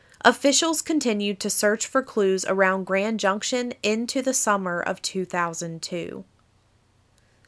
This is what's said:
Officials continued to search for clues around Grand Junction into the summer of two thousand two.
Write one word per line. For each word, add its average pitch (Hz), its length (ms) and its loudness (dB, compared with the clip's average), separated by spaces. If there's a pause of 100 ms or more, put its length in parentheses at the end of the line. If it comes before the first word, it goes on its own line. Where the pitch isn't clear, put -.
(240)
Officials 285 580 4
continued 208 560 0
to 208 120 -4
search 214 360 2
for 262 160 0
clues 190 420 2
around 190 420 2
Grand 196 340 0
Junction 240 600 -2
into 226 400 0
the 262 120 0
summer 185 460 0
of - 220 -4
two 185 220 -4
thousand 170 580 -4
two. 180 420 -8 (1200)